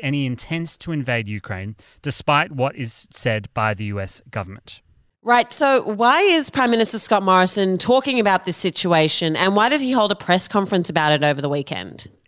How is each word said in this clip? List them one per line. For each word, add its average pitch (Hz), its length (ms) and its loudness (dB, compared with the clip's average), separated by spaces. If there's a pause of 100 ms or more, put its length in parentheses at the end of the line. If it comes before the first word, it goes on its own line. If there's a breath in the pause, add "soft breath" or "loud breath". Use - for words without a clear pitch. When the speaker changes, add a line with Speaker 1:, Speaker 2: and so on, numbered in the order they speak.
Speaker 1:
any 139 240 -2
intent 165 500 -8
to - 140 -10
invade 120 360 -2
Ukraine, 101 480 -10 (280 soft breath)
despite 147 480 0
what 135 240 -2
is 117 340 -10
said 107 460 -4
by 110 180 0
the 104 120 -8
U 101 140 -6
S 98 300 -10
government. - 540 -12 (400)
Speaker 2:
Right, 240 280 2
so 269 320 2
why 240 380 2
is 339 280 2
Prime 247 220 0
Minister 226 260 2
Scott 208 240 2
Morrison 185 560 4
talking 254 420 2
about 196 260 2
this 175 120 -4
situation, 165 800 2
and 196 200 2
why 214 140 4
did 294 100 2
he 254 120 -2
hold 220 200 2
a 202 40 -4
press 180 320 0
conference 190 420 0
about 156 220 2
it 147 120 2
over 143 180 2
the 143 80 -2
weekend? 139 580 -6 (200)